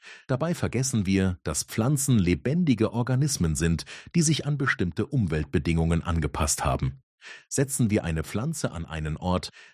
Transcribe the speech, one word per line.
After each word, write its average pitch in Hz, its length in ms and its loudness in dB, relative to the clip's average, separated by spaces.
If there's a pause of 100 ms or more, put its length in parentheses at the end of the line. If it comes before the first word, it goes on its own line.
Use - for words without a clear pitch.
(260)
Dabei 156 280 -2
vergessen 113 520 -2
wir, 95 360 2
dass - 220 -4
Pflanzen 131 540 2
lebendige 107 720 2
Organismen 120 640 0
sind, 85 280 0 (300)
die 170 80 4
sich 151 240 0
an 143 120 -2
bestimmte 104 480 0
Umweltbedingungen 82 960 2
angepasst 78 640 -2
haben. 65 380 -2 (460)
Setzen 131 420 0
wir 104 140 2
eine 80 180 -2
Pflanze 135 480 -4
an 82 160 -8
einen 78 300 -4
Ort, 90 340 -2 (240)